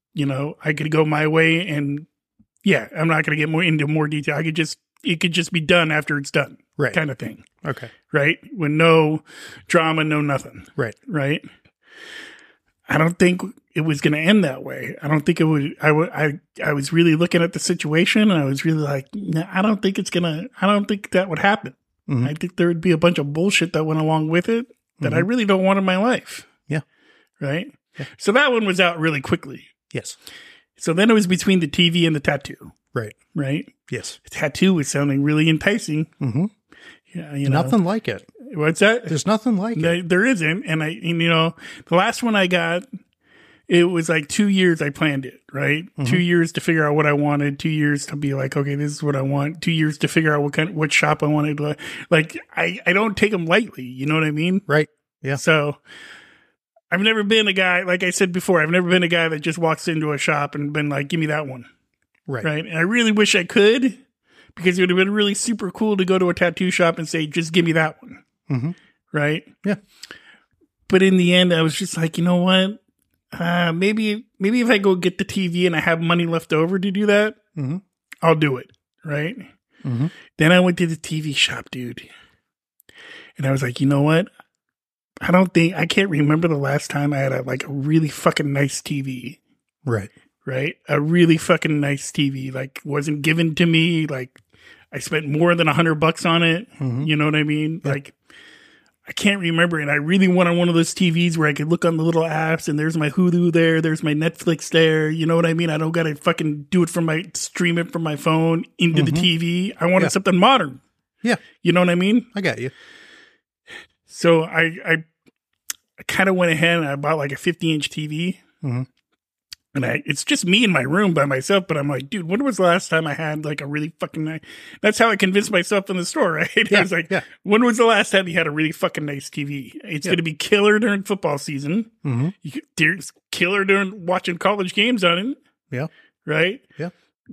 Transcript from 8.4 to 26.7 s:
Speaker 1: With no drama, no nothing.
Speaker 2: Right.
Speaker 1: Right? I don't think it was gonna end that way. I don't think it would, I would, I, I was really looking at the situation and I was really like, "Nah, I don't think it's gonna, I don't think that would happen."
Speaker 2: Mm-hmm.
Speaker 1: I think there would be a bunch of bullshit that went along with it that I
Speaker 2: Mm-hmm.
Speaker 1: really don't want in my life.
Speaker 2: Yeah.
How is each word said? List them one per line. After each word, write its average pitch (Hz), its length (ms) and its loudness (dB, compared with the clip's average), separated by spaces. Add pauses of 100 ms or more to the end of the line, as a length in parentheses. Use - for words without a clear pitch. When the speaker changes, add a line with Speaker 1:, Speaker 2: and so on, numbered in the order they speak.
Speaker 1:
With 151 140 0
no 160 500 4 (460)
drama, 160 380 2
no 151 160 0
nothing. 139 440 -4 (100)
Speaker 2:
Right. 117 200 -4 (120)
Speaker 1:
Right? 147 360 -2 (1400)
I - 100 0
don't 165 220 0
think 180 220 4 (340)
it 151 60 0
was 156 200 -2
gonna 151 160 2
end 185 260 4
that 135 200 -4
way. 131 380 -12
I 151 60 -6
don't 151 180 0
think 170 140 2
it 170 60 2
would, 147 360 2
I 156 100 4
would, 156 180 2
I, 147 300 -4 (240)
I 156 100 0
was 139 180 -4
really 165 240 4
looking 170 280 2
at 170 100 -2
the 160 60 -8
situation 175 720 2
and 165 100 2
I 143 40 0
was 139 200 -4
really 160 140 2
like, 143 340 -4
"Nah, 160 380 -4
I 185 100 -2
don't 208 200 0
think 196 180 0
it's 190 100 -6
gonna, 170 360 -2 (140)
I 190 60 0
don't 202 220 2
think 202 240 -6
that 190 180 2
would 160 100 -4
happen." - 360 0 (340)
Speaker 2:
Mm-hmm. 127 160 0
Speaker 1:
I 151 80 -2
think 175 220 -8
there 175 120 2
would 170 140 0
be 185 100 2
a 165 60 4
bunch 170 220 2
of 143 140 -4
bullshit 170 400 0
that 156 100 0
went 156 160 -2
along 156 300 0
with 175 200 0
it 233 160 -2 (360)
that 147 120 -2
I 160 60 2
Speaker 2:
Mm-hmm. 175 80 0
Speaker 1:
really 233 180 0
don't 190 180 2
want 196 140 4
in 190 80 0
my 185 120 2
life. 220 500 -2 (200)
Speaker 2:
Yeah. 151 140 -4 (580)